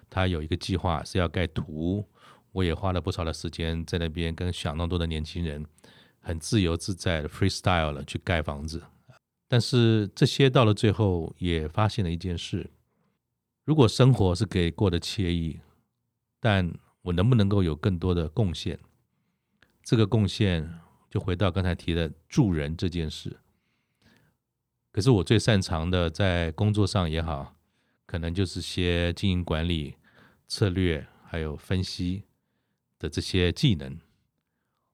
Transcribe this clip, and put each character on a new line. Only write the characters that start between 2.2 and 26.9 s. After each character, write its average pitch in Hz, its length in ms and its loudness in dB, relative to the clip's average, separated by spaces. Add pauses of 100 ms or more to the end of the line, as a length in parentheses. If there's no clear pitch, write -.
我 95 100 -2
也 85 140 2
花 95 160 -2
了 90 80 -2
不 82 100 -4
少 90 140 -4
的 80 80 -2
时 82 180 -8
间 82 360 -4
在 92 120 -4
那 85 120 -2
边 82 260 -4
跟 90 160 -4
相 80 260 -6
当 85 100 -2
多 87 120 -2
的 85 80 -2
年 78 160 -4
轻 87 180 -6
人 76 240 -6 (540)
很 85 180 -8
自 110 220 -2
由 85 160 2
自 - 180 -6
在 85 280 -2
的 73 80 -6
freestyle 90 640 0
了 71 120 -8
去 - 160 -8
盖 85 220 0
房 76 260 -6
子。 82 160 -10 (640)
但 120 120 2
是 113 540 4
这 - 120 2
些 139 240 4
到 127 160 6
了 107 80 6
最 101 180 2
后 92 460 0
也 82 300 -2
发 107 200 0
现 101 160 -2
了 85 80 -2
一 85 60 -2
件 85 200 -6
事： - 320 -8 (920)
如 147 100 0
果 143 140 8
生 127 260 6
活 92 220 4
是 - 100 0
可 - 140 0
以 85 100 2
过 95 200 2
得 85 100 0
惬 90 300 -4
意， 82 320 -2 (800)
但 95 280 2 (340)
我 87 100 -2
能 92 160 4
不 131 60 6
能 101 120 4
够 101 160 4
有 80 100 0
更 92 240 0
多 92 160 0
的 85 140 0
贡 87 260 -2
献？ - 240 -8 (1040)
这 - 140 0
个 110 100 6
贡 101 220 4
献 87 500 0 (320)
就 104 120 -4
回 90 160 -2
到 95 120 2
刚 92 140 0
才 90 100 0
提 82 200 -4
的 82 180 0 (160)
助 113 240 2
人 78 240 -2
这 92 140 -2
件 82 200 -4
事。 - 300 -12 (1500)
可 104 100 -2
是 117 80 2
我 98 140 6
最 107 160 4
擅 104 220 4
长 82 280 -2
的 90 200 2
在 85 420 0
工 104 220 0
作 104 120 2
上 90 240 0